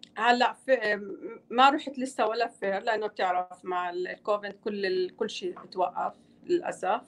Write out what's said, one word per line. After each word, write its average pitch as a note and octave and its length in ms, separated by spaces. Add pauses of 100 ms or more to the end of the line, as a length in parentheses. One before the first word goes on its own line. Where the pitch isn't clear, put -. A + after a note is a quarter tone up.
(160)
هلأ A#3+ 360
في، - 200
آم، G#3 440 (340)
ما B3+ 200
رحت C#4 280
لسه B3+ 280
ولا A3+ 220
فير، G3 340
لأنه G#3+ 240
بتعرف F3+ 580
مع F3+ 260
ال-، F3+ 180
الكوفيد G3+ 440
كل G3+ 340
ال-، F#3 300
كل A3 140
شيء F#3 240 (180)
توقف F#3 420 (320)
للأسف. F3+ 600